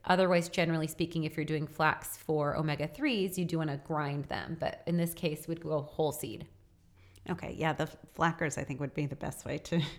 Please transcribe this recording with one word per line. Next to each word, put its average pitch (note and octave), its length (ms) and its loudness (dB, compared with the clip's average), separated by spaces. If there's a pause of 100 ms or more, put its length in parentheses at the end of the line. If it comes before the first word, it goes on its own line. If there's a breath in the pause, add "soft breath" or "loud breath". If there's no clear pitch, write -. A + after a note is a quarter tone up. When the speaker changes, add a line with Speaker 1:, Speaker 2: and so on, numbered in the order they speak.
Speaker 1:
Otherwise, F3+ 440 6
generally E3 380 2
speaking, E3 380 0
if D#3 100 -4
you're D3+ 100 0
doing D#3 220 0
flax - 500 2
for D3 380 2
omega-threes, F3 800 0
you F3 80 2
do E3 120 0
wanna D3 280 -2
grind C#3+ 400 -2
them. - 340 -6
But - 280 -2
in E3+ 100 2
this E3+ 160 2
case, D3+ 340 -4
we'd E3 140 -4
go D3+ 200 0
whole D3 300 0
seed. - 360 -8 (840 soft breath)
Speaker 2:
Okay, - 280 -4
yeah, D#3+ 160 2
the D#3 100 0
f-, - 140 -6 (180)
flackers, E3 420 0
I C#3+ 60 -4
think, C3+ 160 -6
would C#3+ 140 -4
be C#3+ 120 0
the C#3 100 -4
best - 300 -8
way C#3+ 140 -4
to E3+ 220 2 (160)